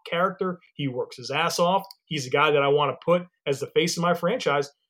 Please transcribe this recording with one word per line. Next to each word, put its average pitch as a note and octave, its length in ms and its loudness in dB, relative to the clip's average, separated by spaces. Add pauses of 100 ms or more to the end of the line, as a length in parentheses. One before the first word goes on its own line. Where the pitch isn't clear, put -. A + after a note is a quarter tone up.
character. F3+ 520 -2 (140)
He C#3+ 140 -4
works A#2+ 280 -6
his A#2+ 140 -12
ass D#3+ 280 -2
off. F#3 280 2 (200)
He's C#3 200 -6
a B2+ 40 -10
guy D3 220 4
that C#3+ 100 4
I C#3+ 60 2
want C#3+ 240 2
to - 120 -12
put F3+ 220 2 (200)
as C#3 140 -2
the C3+ 60 -6
face E3+ 300 0
of E3+ 60 -2
my F3 120 4
franchise. E3+ 560 -2 (200)